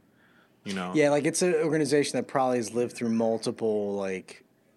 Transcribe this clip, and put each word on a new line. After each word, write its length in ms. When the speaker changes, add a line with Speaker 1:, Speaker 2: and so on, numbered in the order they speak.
Speaker 1:
you 80
know. 200
Speaker 2:
Yeah, 180
like, 140
it's 160
an 140
organization 640
that 100
probably 300
has 160
lived 240
through 140
multiple, 840
like, 480